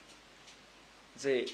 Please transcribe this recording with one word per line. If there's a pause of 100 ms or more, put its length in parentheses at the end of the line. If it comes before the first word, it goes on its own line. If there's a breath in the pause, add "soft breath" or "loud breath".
(1160)
যে